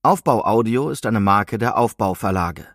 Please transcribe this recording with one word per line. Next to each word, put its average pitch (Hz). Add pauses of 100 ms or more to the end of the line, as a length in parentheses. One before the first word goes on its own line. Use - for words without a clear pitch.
Aufbau 143
Audio 117
ist 143
eine 110
Marke 101
der 117
Aufbau 110
Verlage. 90